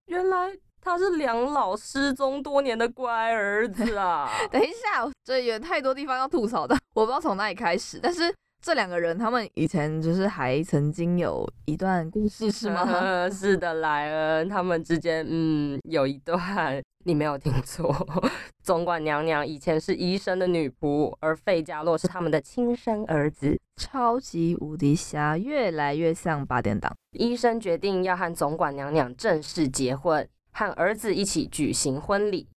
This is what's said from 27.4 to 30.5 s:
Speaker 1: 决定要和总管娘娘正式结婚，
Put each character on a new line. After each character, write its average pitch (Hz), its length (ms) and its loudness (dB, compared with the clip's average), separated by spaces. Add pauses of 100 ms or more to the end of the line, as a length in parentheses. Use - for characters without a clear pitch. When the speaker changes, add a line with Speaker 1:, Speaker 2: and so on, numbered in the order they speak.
Speaker 1:
决 185 180 -2
定 190 280 0
要 180 120 2
和 175 160 -2
总 156 240 0
管 160 200 2
娘 139 160 -6
娘 131 240 2
正 165 260 2
式 151 260 0
结 131 280 0
婚， 151 320 0 (240)